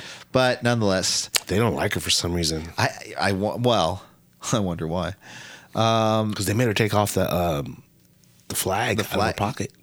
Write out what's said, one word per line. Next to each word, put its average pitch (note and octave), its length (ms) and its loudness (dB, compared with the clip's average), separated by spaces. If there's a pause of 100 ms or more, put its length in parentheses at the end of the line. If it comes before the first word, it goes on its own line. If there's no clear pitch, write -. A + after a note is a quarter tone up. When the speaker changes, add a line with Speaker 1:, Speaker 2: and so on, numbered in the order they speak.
(320)
Speaker 1:
But B2+ 320 2
nonetheless, G#2 640 2 (200)
Speaker 2:
They F2+ 120 0
don't A2+ 160 4
like G2+ 200 -2
her F#2 40 -2
for - 100 -4
some - 240 0
reason. E2 440 -2
Speaker 1:
I, A2 100 2
I, - 320 -10
I F#2+ 140 0
wa-, F#2+ 260 -2
well, F#2+ 460 2 (360)
<laughs> - 120 -4
I A#2+ 60 2
wonder E2+ 280 -2
why. E2 280 -4 (600)
Um, A2 580 2
Speaker 2:
'Cause G2 120 -4
they G#2 80 0
made A#2+ 140 2
her G#2+ 60 2
take G#2 200 2
off G#2 200 2
the, F#2 200 0
um, D2+ 500 -2 (640)
the - 80 -8
flag G#2 420 0
Speaker 1:
The G#2 60 0
Speaker 2:
out - 40 -10
of - 40 -12
her G#2 60 -2
Speaker 1:
flag. G#2+ 200 2
Speaker 2:
pocket. G2+ 340 -4 (120)